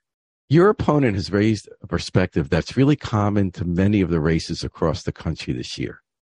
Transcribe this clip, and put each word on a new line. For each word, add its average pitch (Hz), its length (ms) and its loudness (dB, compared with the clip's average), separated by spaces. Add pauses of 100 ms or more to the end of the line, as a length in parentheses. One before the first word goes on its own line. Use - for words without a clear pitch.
(500)
Your 170 200 4
opponent 139 460 2
has 87 160 -6
raised 101 360 0 (140)
a - 60 -18
perspective 87 640 -2
that's 82 280 -2
really 139 180 4
common 101 580 0
to - 120 -6
many 98 360 2
of 82 100 0
the 82 80 2
races 80 440 -2
across - 380 -2
the - 100 -6
country - 420 -6
this 60 260 -10
year. - 220 -8 (200)